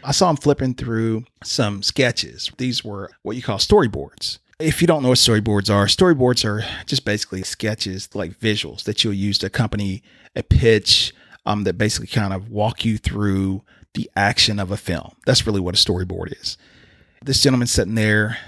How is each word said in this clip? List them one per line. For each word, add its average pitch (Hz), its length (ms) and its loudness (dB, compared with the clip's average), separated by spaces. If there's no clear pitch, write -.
I 139 80 -6
saw 180 180 2
him 151 80 2
flipping 135 380 0
through 113 500 -4
some 101 380 -2
sketches. - 760 -2
These 123 260 -4
were 101 240 -10
what 107 120 -6
you 127 60 -10
call 104 160 -4
storyboards. - 800 0
If 156 220 0
you 165 60 6
don't 156 140 4
know 127 80 2
what 127 80 6
storyboards 107 560 2
are, 101 140 4
storyboards 127 580 4
are 107 180 -2
just 135 200 -4
basically 104 360 -4
sketches, 101 720 -6
like 95 260 -6
visuals 104 440 -2
that - 200 -4
you'll 107 100 0
use 98 260 0
to 98 80 -4
accompany 101 560 -2
a 120 80 -4
pitch, - 680 4
um, 104 180 0
that 95 100 0
basically 104 340 -2
kind 101 240 -2
of 95 180 -8
walk 107 360 -2
you 110 120 0
through 98 680 -2
the - 200 -6
action 101 440 2
of 95 120 -4
a 98 60 -4
film. - 380 -6
That's 127 200 2
really 104 140 0
what 90 160 -4
a - 20 2
storyboard 90 640 -2
is. - 180 -10
This 139 160 0
gentleman 127 260 4
sitting 110 280 0
there, 107 420 2